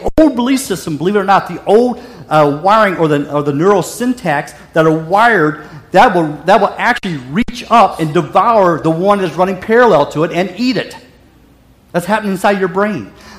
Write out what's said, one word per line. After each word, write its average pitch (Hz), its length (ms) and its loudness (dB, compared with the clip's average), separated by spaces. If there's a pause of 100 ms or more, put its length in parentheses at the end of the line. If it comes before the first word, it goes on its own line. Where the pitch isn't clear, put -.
(180)
old 302 180 4
belief 254 240 0
system, 165 380 -6
believe 180 180 -2
it 208 40 2
or 185 60 -2
not, 190 220 2
the 175 180 -12
old, 233 360 2 (280)
uh, 151 340 2
wiring 202 340 2
or 165 100 0
the, 143 260 -2
or 147 100 -2
the 147 100 -2
neural 175 300 2
syntax 180 720 -4 (200)
that 160 120 2
are 160 120 2
wired, 170 720 0 (240)
that 202 240 6
will, 160 160 0 (140)
that 196 160 4
will 190 160 0
actually 196 400 -2
reach 180 520 -6
up 208 300 4
and 156 140 -4
devour 185 680 2
the 165 100 -2
one 196 300 0
that's 185 160 -4
running 185 240 -2
parallel 214 520 2
to 151 120 -2
it 170 80 -2
and 175 260 -4
eat 247 200 -2
it. - 180 -8 (960)
That's 175 140 -4
happening 214 260 -2
inside 196 280 0
your 185 100 -2
brain. 180 420 -4 (280)